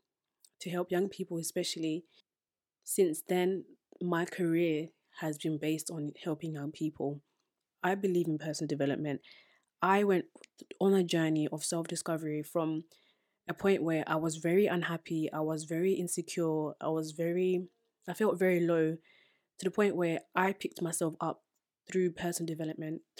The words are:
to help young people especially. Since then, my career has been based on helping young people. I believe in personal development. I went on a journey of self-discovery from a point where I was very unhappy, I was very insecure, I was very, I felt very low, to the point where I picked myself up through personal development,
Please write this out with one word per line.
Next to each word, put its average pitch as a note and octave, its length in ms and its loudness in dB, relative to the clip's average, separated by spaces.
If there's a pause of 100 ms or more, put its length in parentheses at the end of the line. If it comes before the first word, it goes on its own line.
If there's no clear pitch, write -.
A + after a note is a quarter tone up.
(600)
to F3+ 100 -10
help F3+ 220 -2
young F#3 180 2
people F3+ 280 -6
especially. E3 680 -4 (760)
Since E3+ 400 2
then, F3+ 420 2 (340)
my F3 260 0
career E3 640 0 (300)
has D#3 180 -4
been D#3 200 -2
based D3+ 340 -4
on D3 220 -6 (100)
helping D#3 300 -4
young C#3+ 180 -6
people. D3 500 -4 (600)
I F#3 120 2
believe F3+ 320 0
in D#3 100 0
personal D3+ 300 -6
development. C#3 540 -2 (600)
I G3 240 4
went F#3+ 200 2 (540)
on G3 140 6
a F#3+ 100 6
journey D#3+ 460 2
of D3+ 160 -6
self-discovery D#3+ 760 -4
from D#3+ 420 -2 (640)
a E3+ 40 -6
point G3 300 2
where D#3+ 240 0
I - 80 0
was D#3+ 220 0
very F3 280 4
unhappy, E3 680 -2
I D#3 80 -4
was D#3 240 -2
very E3+ 280 0
insecure, E3 840 -2
I - 80 -4
was D#3+ 240 -2
very, F3 560 0 (400)
I F3 60 -8
felt F#3+ 260 2
very F#3 220 4
low, E3 340 4 (640)
to - 60 -10
the F3+ 60 2
point G3+ 260 2
where E3+ 240 0 (120)
I F#3+ 200 2
picked - 280 -8
myself E3 380 0
up - 240 -4 (480)
through F#3 200 2
personal E3+ 360 -4
development, D#3+ 540 -6 (180)